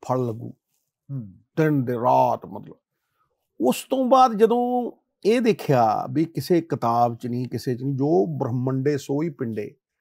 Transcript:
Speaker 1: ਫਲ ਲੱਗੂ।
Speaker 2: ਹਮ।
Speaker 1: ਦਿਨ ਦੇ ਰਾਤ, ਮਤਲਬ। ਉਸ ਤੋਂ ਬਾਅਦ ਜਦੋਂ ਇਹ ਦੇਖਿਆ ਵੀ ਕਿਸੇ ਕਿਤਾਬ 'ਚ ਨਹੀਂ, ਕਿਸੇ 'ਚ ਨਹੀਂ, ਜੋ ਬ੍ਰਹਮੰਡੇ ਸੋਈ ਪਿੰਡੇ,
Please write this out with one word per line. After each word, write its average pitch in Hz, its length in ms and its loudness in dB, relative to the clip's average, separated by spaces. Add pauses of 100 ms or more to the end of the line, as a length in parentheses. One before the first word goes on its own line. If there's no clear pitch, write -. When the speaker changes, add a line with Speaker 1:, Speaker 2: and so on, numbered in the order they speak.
Speaker 1:
ਫਲ 127 220 -2
ਲੱਗੂ। 117 260 -10 (580)
Speaker 2:
ਹਮ। 113 220 -10 (240)
Speaker 1:
ਦਿਨ 151 280 2
ਦੇ 123 80 -4
ਰਾਤ, 123 520 0
ਮਤਲਬ। 104 300 -16 (840)
ਉਸ 247 280 0
ਤੋਂ 262 160 0
ਬਾਅਦ 254 280 6
ਜਦੋਂ 240 580 2 (340)
ਇਹ 226 160 4
ਦੇਖਿਆ 120 680 2
ਵੀ 147 160 0
ਕਿਸੇ 160 360 0
ਕਿਤਾਬ 120 540 0
'ਚ 120 120 -10
ਨਹੀਂ, 120 200 -6
ਕਿਸੇ 123 280 -6
'ਚ 123 80 -8
ਨਹੀਂ, 139 120 -4
ਜੋ 156 300 2
ਬ੍ਰਹਮੰਡੇ 131 720 -2
ਸੋਈ 143 320 -4
ਪਿੰਡੇ, 113 460 -8 (260)